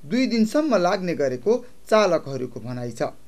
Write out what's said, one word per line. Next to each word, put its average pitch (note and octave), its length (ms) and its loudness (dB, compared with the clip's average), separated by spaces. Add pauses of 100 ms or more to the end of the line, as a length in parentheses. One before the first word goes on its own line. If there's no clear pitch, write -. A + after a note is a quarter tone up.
दुई B3 220 2
दिनसम्म A#3 480 2
लाग्ने F3+ 400 2
गरेको C#3+ 500 0 (240)
चालकहरूको D3 720 2
भनाइ B2 320 -8
छ। - 120 -4 (240)